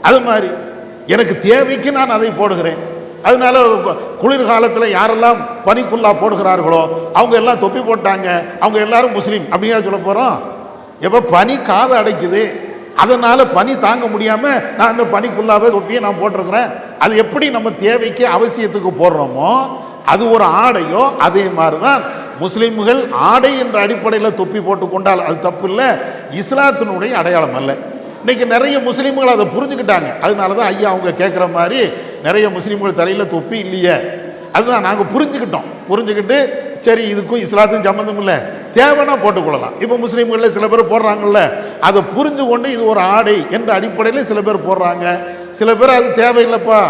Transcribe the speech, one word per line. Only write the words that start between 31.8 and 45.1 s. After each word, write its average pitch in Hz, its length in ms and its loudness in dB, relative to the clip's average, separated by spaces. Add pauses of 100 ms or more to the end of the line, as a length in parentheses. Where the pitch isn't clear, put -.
நிறைய 202 220 2 (100)
முஸ்லிம்கள் 196 440 -4
தலையில 196 240 0 (120)
தொப்பி 196 300 -6
இல்லையே, 180 320 0 (580)
அதுதான் 220 320 2
நாங்க 202 160 0 (100)
புரிஞ்சுக்கிட்டோம். 254 540 -2 (220)
புரிஞ்சுக்கிட்டு 208 480 0 (480)
சரி 226 260 4
இதுக்கும் 202 340 -4
இஸ்லாத்துக்கும் 208 440 2
சம்மந்தம் 208 320 -4
இல்ல, 196 120 0 (420)
தேவைன்னா 285 480 4
போட்டுக்கொள்ளலாம். 151 600 -2
இப்ப 233 200 0
முஸ்லிம்கள்ல 233 520 0
சில 208 120 0
பேர் 214 240 2
போடுறாங்கல்ல, 208 480 2 (480)
அதை 196 140 4 (140)
புரிஞ்சு 285 360 -2
கொண்டு 240 240 0
இது 226 160 -2
ஒரு 208 100 2 (140)
ஆடை 208 220 4 (200)
என்ற 226 200 -2
அடிப்படையில 220 520 0
சில 208 120 0
பேர் 196 260 -2
போடுறாங்க. 175 380 0 (540)